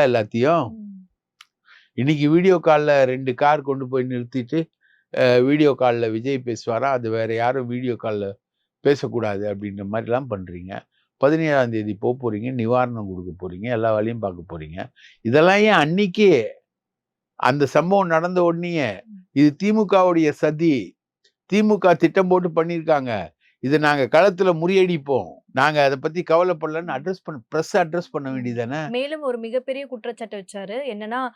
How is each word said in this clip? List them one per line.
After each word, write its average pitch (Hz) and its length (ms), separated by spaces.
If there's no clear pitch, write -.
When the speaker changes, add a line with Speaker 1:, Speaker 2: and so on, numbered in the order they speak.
Speaker 1:
எல்லாத்தையும். 120 680
Speaker 2:
ம். 202 480
Speaker 1:
இன்னைக்கு 147 380
வீடியோ 175 340
கால்ல 151 380
ரெண்டு 131 320
கார் 147 260
கொண்டு 135 280
போய் 127 160
நிறுத்திட்டு, 127 640
அ, 123 220
வீடியோ 143 380
கால்ல 120 320
விஜய் 127 340
பேசுவாரா, 117 380
அது 123 280
வேற 113 240
யாரும் 123 320
வீடியோ 123 360
கால்ல 104 300
பேசக்கூடாது 110 760
அப்படின்ற 101 380
மாதிரிலாம் 117 380
பண்றீங்க. 92 500
பதினேழாம் 147 540
தேதி 107 240
போப் 120 360
போறீங்க, 110 220
நிவாரணம் 120 540
கொடுக்க 92 420
போறீங்க, 90 140
எல்லா 113 320
வேலையும் 110 240
பார்க்க 87 400
போறீங்க. 80 280
இதெல்லாம் 160 380
ஏன் 214 140
அன்னைக்கே 180 720
அந்த 139 320
சம்பவம் 180 400
நடந்த 175 360
உடனேயே, 170 600
இது 143 320
திமுகவுடைய 185 640
சதி, 151 640
திமுக 202 420
திட்டம் 170 340
போட்டு 180 200
பண்ணிருக்காங்க, 156 800
இதை 139 200
நாங்க 147 340
களத்துல 185 420
முறியடிப்போம், 160 720
நாங்க 143 320
அதை 139 120
பத்தி 156 260
கவலைப்படலன்னு 165 680
அட்ரஸ் 147 340
பண்ண, 151 240
பிரஸ் 156 280
அட்ரஸ் 170 340
பண்ண 139 220
வேண்டியதானே? 123 580
Speaker 2:
மேலும் 285 320
ஒரு 247 160
மிகப்பெரிய 254 480
குற்றச்சாட்டு 226 500
வச்சாரு. 196 420
என்னன்னா, 220 460